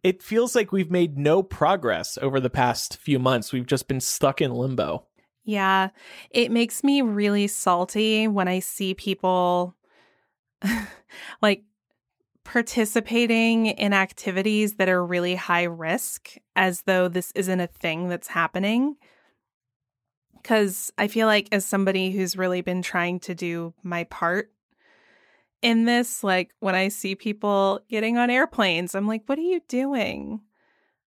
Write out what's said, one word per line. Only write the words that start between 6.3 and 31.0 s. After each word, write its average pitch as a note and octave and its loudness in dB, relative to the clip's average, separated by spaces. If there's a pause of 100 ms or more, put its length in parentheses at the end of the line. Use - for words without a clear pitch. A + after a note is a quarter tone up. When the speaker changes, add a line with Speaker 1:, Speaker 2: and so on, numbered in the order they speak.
Speaker 2:
it A#3 2
makes A#3 0
me C#4 4
really G#3 2
salty G#3+ 0
when G3 0
I F#3 0
see F#3+ -6
people, F3+ 0 (880)
<laughs> - -6
like, G#3 2 (800)
participating A3+ 2
in G3+ 0
activities G3+ 0
that F#3+ 2
are F3+ 2
really F3 0
high F3 0
risk E3 -6 (180)
as F#3 2
though F#3 2
this F3 -4
isn't F#3 -2
a F3 -2
thing E3+ -6
that's F3 -8
happening. G#3+ 0 (1500)
'Cause G#3 0
I G3+ 0
feel A3 2
like G#3 2
as G3+ 0
somebody F#3+ 0
who's F#3+ -2
really F3+ 0
been F3+ -4
trying F3 -2
to F3+ -10
do E3+ -8
my E3+ -6
part F3+ -4 (1080)
in A3+ 4
this, A#3+ 0
like, F#3 0
when F#3 0
I F#3+ 2
see G3 -6
people G3+ 0
getting A3 0
on A#3+ 2
airplanes, G3 0
I'm G3 -2
like, A3 -4
"What C#4 -2
are D#4+ -4
you F4 0
doing?" A#3+ -4 (720)